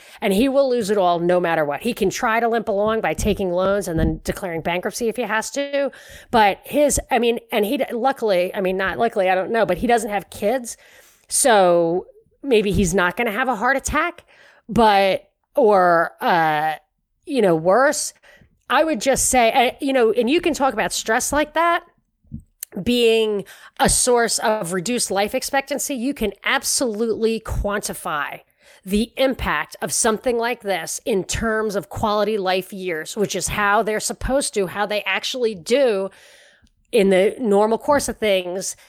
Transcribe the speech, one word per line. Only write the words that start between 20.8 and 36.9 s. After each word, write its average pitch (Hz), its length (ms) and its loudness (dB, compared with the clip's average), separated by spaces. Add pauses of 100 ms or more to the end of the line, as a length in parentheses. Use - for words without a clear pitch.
stress - 400 -2
like 294 220 -2
that 339 320 0 (1000)
being 226 600 2 (340)
a 262 80 4
source 240 520 2
of 214 340 -2
reduced 190 360 -2
life 202 240 0
expectancy. 269 600 -4
You 254 180 -4
can 208 200 -4 (100)
absolutely 226 960 -2
quantify 185 1000 -6 (420)
the 208 320 -2
impact 196 680 -2
of - 120 -6
something 233 440 0
like 233 260 -4
this 175 420 -6
in 196 180 0
terms 220 540 -4
of 190 100 -6
quality 214 500 -2
life 185 360 -2
years, 180 420 -8
which 196 220 -2
is 170 100 -4
how 208 360 0
they're 214 180 -2
supposed - 540 -4
to, 190 120 0
how 202 180 -4
they 202 180 -4
actually 220 520 -4
do 196 540 0 (800)